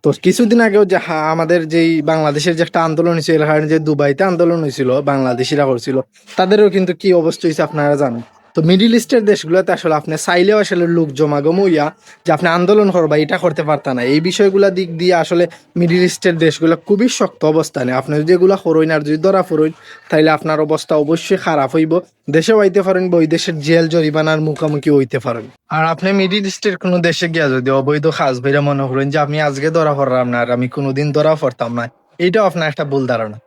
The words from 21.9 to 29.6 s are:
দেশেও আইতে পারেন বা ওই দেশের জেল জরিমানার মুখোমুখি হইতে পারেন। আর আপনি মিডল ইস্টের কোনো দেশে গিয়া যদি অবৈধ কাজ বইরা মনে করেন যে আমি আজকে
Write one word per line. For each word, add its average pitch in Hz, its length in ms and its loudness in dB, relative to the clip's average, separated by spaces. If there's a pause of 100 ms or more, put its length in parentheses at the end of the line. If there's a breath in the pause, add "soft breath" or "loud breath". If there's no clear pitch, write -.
দেশেও 214 280 4
আইতে 190 240 2
পারেন 185 240 0
বা 175 100 2
ওই 156 140 2
দেশের 165 200 -4 (120)
জেল 165 260 4
জরিমানার 156 540 0
মুখোমুখি 151 500 -2
হইতে 135 280 0
পারেন। 117 200 -6 (300)
আর 160 80 0 (100)
আপনি 185 160 -4 (100)
মিডল 196 320 -2
ইস্টের 196 320 -4
কোনো 180 140 0 (100)
দেশে 170 260 -2
গিয়া 160 220 0
যদি 127 140 -2 (100)
অবৈধ 147 260 -2 (140)
কাজ 135 240 0
বইরা 139 260 2
মনে 139 200 -2
করেন 135 240 -2
যে 156 120 0
আমি 147 120 -4 (100)
আজকে 139 200 -4 (100)